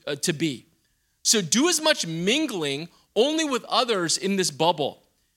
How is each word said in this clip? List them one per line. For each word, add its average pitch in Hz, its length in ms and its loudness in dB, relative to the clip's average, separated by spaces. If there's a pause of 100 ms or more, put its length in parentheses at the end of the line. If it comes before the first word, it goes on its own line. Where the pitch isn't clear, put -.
uh, 143 100 -4
to 165 160 -2
be. 143 340 -4 (580)
So 214 180 4
do 226 260 2
as 339 120 0
much 311 260 2
mingling 170 840 -2 (280)
only 311 280 2
with 254 200 -4
others 202 540 0
in 196 180 -2
this 160 160 0
bubble, 151 500 0 (340)